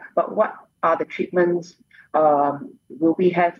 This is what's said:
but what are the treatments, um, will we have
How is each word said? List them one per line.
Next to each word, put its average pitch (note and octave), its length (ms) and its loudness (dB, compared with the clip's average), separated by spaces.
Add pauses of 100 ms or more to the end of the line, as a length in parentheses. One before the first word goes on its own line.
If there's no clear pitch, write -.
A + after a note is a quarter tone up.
(140)
but F3 220 -2
what G#3+ 180 0 (280)
are E3 140 2
the D#3 80 -6
treatments, F3 720 -2 (400)
um, C#3+ 580 2 (160)
will D#3+ 300 0
we F3+ 120 2
have F3 300 0